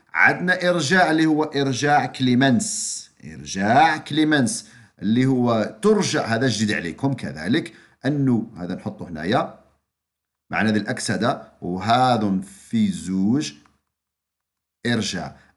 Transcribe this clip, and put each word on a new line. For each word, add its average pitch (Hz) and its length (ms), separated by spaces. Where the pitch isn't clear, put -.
عندنا 175 560
إرجاع 170 400
اللي 160 160
هو 151 160
إرجاع 143 640
كليمنس، 127 1040
إرجاع 104 720
كليمنس 147 720
اللي 113 240
هو 120 560
ترجع، 180 440
هذا 113 220
جديد 104 240
عليكم 85 400
كذلك، 95 600
أنه 135 400
هذا 87 180
نحطه - 340
هنايا، 90 520
معنا 98 200
هذه 107 60
الأكسدة، - 640
وهذا 107 800
في - 480
زوج 95 640
إرجاع. 101 500